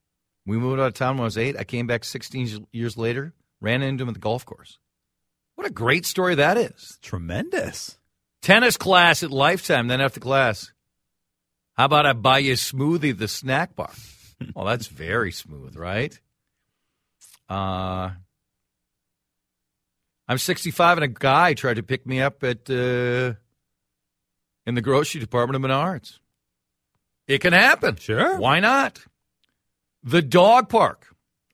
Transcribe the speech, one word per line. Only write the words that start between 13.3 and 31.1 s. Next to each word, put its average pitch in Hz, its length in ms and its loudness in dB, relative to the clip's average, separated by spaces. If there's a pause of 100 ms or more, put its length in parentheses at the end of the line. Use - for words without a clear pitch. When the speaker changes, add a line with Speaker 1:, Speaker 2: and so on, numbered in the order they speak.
Speaker 1:
bar?" - 160 -10 (300)
<laughs> - 320 -16
Well, 95 120 -10
that's 117 220 -4
very 87 440 -6
smooth, 67 460 -18
right? 95 400 -8 (1300)
Uh, 92 600 -6 (2250)
"I'm 123 100 -2
sixty-five 170 600 2
and 156 80 0
a - 20 -2
guy 143 460 2
tried 123 220 -2
to 110 80 -6
pick 131 220 -6
me 131 160 -4
up 135 220 -4
at, 123 260 -6
uh, 123 640 -2 (1300)
in 120 100 -4
the 120 60 -2
grocery 139 400 0
department 123 420 -2
of 131 80 -2
Menards." 151 480 -4 (1080)
It 135 120 2
can 180 140 2
happen. 208 420 4
Speaker 2:
Sure. 233 420 -2
Speaker 1:
Why 139 220 2
not? 254 400 0 (1040)
The 139 180 2
dog 185 480 6
park. - 460 0 (380)